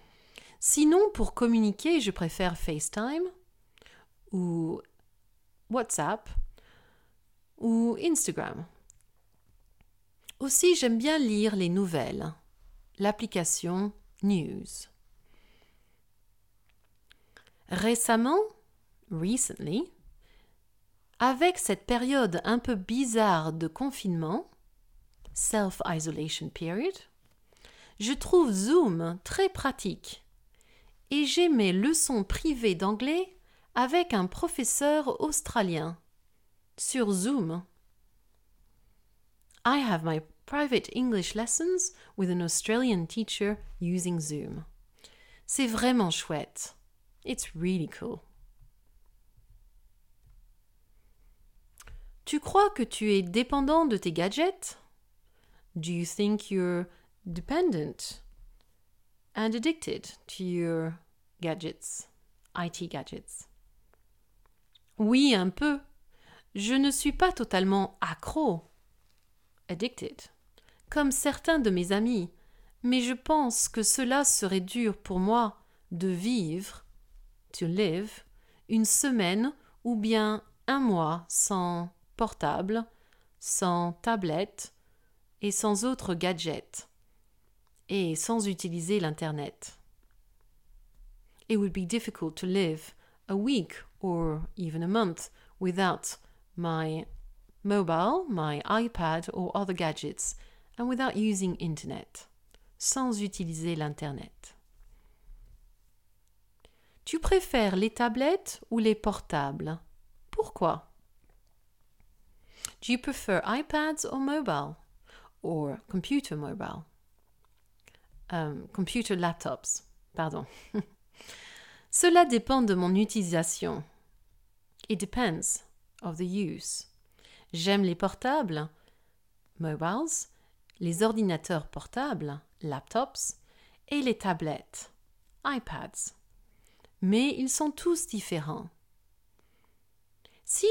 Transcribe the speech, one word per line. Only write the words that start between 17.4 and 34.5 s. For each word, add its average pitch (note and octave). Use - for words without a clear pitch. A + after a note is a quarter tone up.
Récemment, A3+
recently, F#3+
avec C4+
cette -
période A#3+
un A3+
peu B3
bizarre G#3
de D#3+
confinement, F#3+
self-isolation D#3+
period, G3+
je A3
trouve D4
Zoom F#3+
très F#4+
pratique -
et C#4+
j'ai E4+
mes G#3
leçons A3+
privées A#3
d'anglais A#3
avec C#4+
un F#3
professeur C#4+